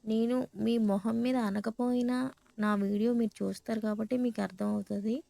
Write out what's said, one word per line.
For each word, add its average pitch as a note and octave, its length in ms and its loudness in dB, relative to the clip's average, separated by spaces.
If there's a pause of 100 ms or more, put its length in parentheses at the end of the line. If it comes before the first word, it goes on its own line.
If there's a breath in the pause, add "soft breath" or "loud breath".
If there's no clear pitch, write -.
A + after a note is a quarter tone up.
నేను A3+ 320 2 (280)
మీ A#3 100 2 (160)
మొహం G#3 320 0
మీద B3+ 160 2 (100)
అనకపోయినా B3 680 0 (400)
నా G#3+ 120 2 (120)
వీడియో G#3 280 2 (100)
మీరు A3 180 0
చూస్తారు G3 420 -4
కాబట్టి G#3+ 340 -2 (100)
మీకు A3+ 180 -2
అర్థమవుతుంది. G#3 760 -2 (140)